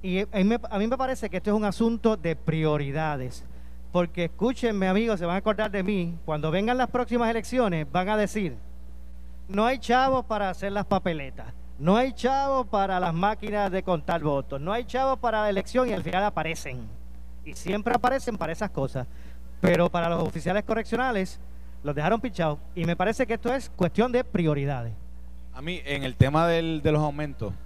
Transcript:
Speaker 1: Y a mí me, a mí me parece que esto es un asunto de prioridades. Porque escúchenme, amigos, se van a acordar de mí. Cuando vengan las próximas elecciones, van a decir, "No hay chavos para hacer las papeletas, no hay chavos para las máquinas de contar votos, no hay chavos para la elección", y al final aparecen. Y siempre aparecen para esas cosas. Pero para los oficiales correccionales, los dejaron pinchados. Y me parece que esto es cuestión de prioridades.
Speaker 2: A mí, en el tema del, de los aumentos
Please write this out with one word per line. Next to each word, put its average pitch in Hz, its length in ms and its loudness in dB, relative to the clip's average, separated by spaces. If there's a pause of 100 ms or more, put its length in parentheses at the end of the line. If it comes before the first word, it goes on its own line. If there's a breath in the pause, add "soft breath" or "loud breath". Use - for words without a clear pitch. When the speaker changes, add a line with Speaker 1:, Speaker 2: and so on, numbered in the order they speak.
Speaker 1:
Y 185 180 0
a 208 140 0
mí 196 100 4
me, 226 160 4 (100)
a 220 80 -2
mí 202 100 2
me 247 100 0
parece 262 320 -2
que 180 80 -4
esto 208 120 -2
es 208 60 4
un 214 100 2
asunto 226 520 2
de 165 180 -2
prioridades. 151 1080 0 (480 loud breath)
Porque 175 340 2
escúchenme, 208 640 0
amigos, 208 320 2
se 175 60 -2
van 170 100 0
a 196 40 2
acordar 214 320 0
de 196 100 -2
mí. 180 440 0
Cuando 156 260 0
vengan 214 260 2
las 247 120 2
próximas 233 420 0
elecciones, 208 600 0
van 185 180 2
a 214 80 2
decir, 196 380 0 (920)
"No 202 180 2
hay 262 140 2
chavos 254 460 4
para 208 260 0
hacer 196 200 -4
las 202 140 -2
papeletas, 156 640 -2 (320)
no 175 180 6
hay 262 160 2
chavos 269 540 2
para 196 320 2
las 175 140 0
máquinas 208 580 2
de 185 100 0
contar 170 400 0
votos, 139 400 0
no 170 100 -2
hay 240 140 0
chavos 262 340 2
para 220 220 2
la 208 80 4
elección", 240 400 2
y 214 40 0
al 185 100 -2
final 185 220 2
aparecen. 160 560 -4 (640)
Y 160 100 -10
siempre 208 420 -2
aparecen 247 420 0
para 160 160 -2
esas 202 160 -4
cosas. 135 380 -2 (540 loud breath)
Pero 175 280 6
para 170 200 0
los 170 120 0
oficiales 170 420 0
correccionales, 226 760 -2 (420 loud breath)
los 143 140 -2
dejaron 180 260 2
pinchados. 165 380 -2 (160)
Y 175 100 -2
me 170 100 2
parece 220 300 2
que 233 80 -2
esto 240 180 -2
es 262 240 -2
cuestión 202 360 2
de 247 120 2
prioridades. 143 680 -2 (640)
Speaker 2:
A 131 80 -10
mí, 170 220 -6
en 139 180 -4
el 127 120 -4
tema 151 320 6
del, 165 360 2
de 160 80 4
los 151 100 4
aumentos 143 520 -2 (120)